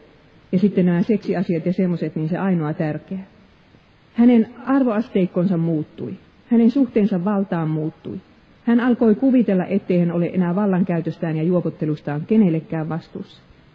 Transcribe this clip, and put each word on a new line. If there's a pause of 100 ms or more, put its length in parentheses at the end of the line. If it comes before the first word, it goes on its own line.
(520)
ja
sitten
nämä
seksiasiat
ja
semmoiset,
niin
se
ainoa
tärkeä. (960)
Hänen (180)
arvoasteikkonsa
muuttui. (360)
Hänen
suhteensa
valtaan
muuttui. (420)
Hän
alkoi
kuvitella,
ettei
hän
ole
enää
vallankäytöstään
ja
juopottelustaan
kenellekään
vastuussa. (320)